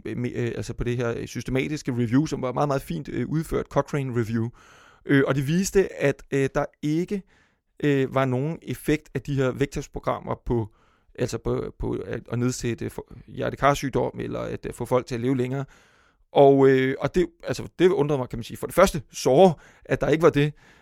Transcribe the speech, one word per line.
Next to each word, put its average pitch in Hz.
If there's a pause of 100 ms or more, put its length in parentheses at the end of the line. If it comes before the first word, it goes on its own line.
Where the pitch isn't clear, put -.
me-, 120
øh, 120
altså 113
på 123
det 120
her 117
systematiske 135
review, 123
som 135
var 127
meget, 147
meget 139
fint, 160
øh, -
udført, 139
Cochrane 135
Review. 113 (560)
Øh, 139
og -
det 135
viste, 190
at, 139
øh, 135
der 143 (180)
ikke, 175 (640)
øh, 135
var 135
nogen 135
effekt 151
af 139
de 143
her 131
vægttabsprogrammer 123 (120)
på, 117 (500)
altså 117
på, 120
på 113 (140)
at, 113 (100)
at 117
nedsætte 120
for-, - (140)
hjertekarsygdom, 127
eller 117
at, 113
øh, -
få 120
folk 123
til 127
at 113
leve 131
længere. 127 (680)
Og, 139
øh, 131
og -
det, 175 (160)
altså, 117 (100)
det 175
undrede 147
mig, 123
kan 123
man 117
sige, -
for -
det 147
første 180 (100)
såre, 156 (300)
at -
der 156
ikke 156
var 160
det. 147 (300)